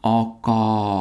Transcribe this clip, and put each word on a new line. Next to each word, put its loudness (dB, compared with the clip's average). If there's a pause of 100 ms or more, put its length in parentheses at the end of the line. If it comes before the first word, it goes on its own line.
Aga 0 (420)